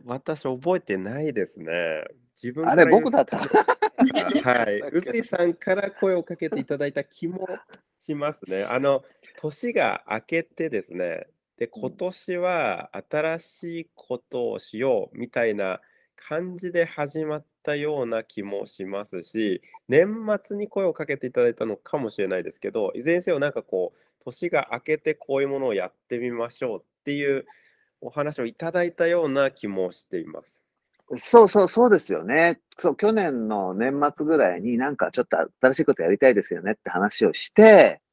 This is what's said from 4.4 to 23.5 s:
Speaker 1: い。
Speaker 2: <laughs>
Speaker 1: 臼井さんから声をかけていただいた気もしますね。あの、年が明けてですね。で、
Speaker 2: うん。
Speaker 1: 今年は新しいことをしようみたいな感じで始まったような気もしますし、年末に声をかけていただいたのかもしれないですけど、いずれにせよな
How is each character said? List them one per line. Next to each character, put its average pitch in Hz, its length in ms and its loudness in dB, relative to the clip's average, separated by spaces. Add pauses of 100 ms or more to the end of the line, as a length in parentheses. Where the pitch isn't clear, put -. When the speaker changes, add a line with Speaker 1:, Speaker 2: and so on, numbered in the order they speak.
Speaker 1:
い。 104 100 -2
Speaker 2:
<laughs> - 100 -8
Speaker 1:
臼 226 280 -2
井 226 40 -4
さ 180 220 0
ん 175 80 2
か 185 220 -2
ら 196 160 -4
声 190 240 0
を 170 80 -2
か 170 140 -10
け 160 120 -6
て 151 100 -4
い 135 60 -6
た 143 140 -4
だ 143 80 -2
い 139 60 -8
た 143 100 -4
気 - 240 -10
も 185 200 -8 (520)
し - 160 -8
ま 147 180 -4
す 98 160 -18
ね。 95 140 -2
あ 120 160 -2
の、 139 260 0 (320)
年 190 360 -8
が 123 360 0
明 110 120 -6
け 165 220 -4
て - 280 -8
で 104 100 -4
す - 100 -14
ね。 87 360 -6 (300)
で、 120 100 -6
Speaker 2:
う - 20 -12
ん。 - 20 -20
Speaker 1:
今 131 200 -8
年 180 460 -8
は 165 520 -4 (200)
新 160 300 -2
し 170 420 -14
い 165 140 -18
こ - 220 -10
と 120 340 -6
を 104 80 -8
し - 200 -16
よ 120 340 -2
う 110 40 -18
み 120 120 -10
た 120 160 -2
い 107 100 0
な 95 240 -4 (380)
感 180 400 -10
じ 180 160 -10
で 170 100 2
始 156 400 -6
ま 151 140 -4
っ 151 80 -12 (180)
た 147 140 -4
よ 147 240 -4
う 120 40 -2
な 113 200 -4
気 - 180 -10
も 101 220 -6
し - 180 -14
ま 98 220 -8
す 90 180 -12
し、 104 380 -4 (260)
年 208 400 2 (160)
末 202 140 -10
に 202 100 -6
声 196 160 -4
を 175 80 0
か 151 140 -8
け 143 100 -6
て 135 120 -10
い 123 40 -8
た 127 120 0
だ 120 40 4
い 117 80 0
た 117 100 -6
の 107 120 -6
か - 200 -8
も 123 120 -4
し 104 120 -6
れ 95 60 0
な 95 100 -2
い 90 60 -4
で 82 80 -10
す - 80 -20
け 101 120 -6
ど、 101 220 -2
い 113 100 -10
ず 147 60 -2
れ 170 60 4
に 175 80 -2
せ 196 80 -2
よ 151 80 0
な 143 120 -2